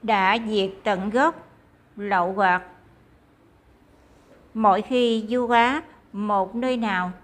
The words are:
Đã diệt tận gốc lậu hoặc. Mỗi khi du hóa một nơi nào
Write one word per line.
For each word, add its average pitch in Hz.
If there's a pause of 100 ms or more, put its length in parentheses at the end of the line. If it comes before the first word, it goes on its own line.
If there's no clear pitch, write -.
Đã 208
diệt 202 (140)
tận 196
gốc 285 (480)
lậu 196
hoặc. 185 (1900)
Mỗi 214
khi 233
du 247
hóa 240 (300)
một 202
nơi 254
nào 185 (120)